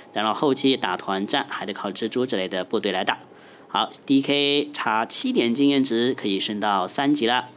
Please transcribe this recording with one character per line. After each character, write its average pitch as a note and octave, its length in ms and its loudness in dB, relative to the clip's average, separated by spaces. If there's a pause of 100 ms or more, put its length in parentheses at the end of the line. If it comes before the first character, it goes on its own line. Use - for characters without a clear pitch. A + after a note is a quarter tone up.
(140)
然 G#2+ 100 -2
后 G#2+ 120 0
后 C#3 180 2
期 C3 240 2
打 F#2+ 180 -2
团 G2 300 -4
战 C#3 240 -2
还 - 160 -8
得 G#2 80 -6
靠 - 160 -8
蜘 - 180 -4
蛛 B2+ 200 -2
之 A2+ 100 -2
类 F#2 100 -2
的 F#2 160 -4
部 G#2+ 160 -2
队 G2 120 0
来 F#2 120 -2
打。 G2+ 140 0 (500)
好 - 220 0 (160)
，D C#3 160 4
K C#3+ 500 2
差 A2+ 320 0
七 B3+ 300 -2
点 A#2+ 220 2
经 C#3+ 120 4
验 C#3 160 4
值 A#2+ 300 2
可 - 140 -6
以 G2 120 0
升 G#2 200 -4
到 G2 280 0
三 C#3+ 260 0
级 C3 120 0
了。 A#2+ 200 0 (120)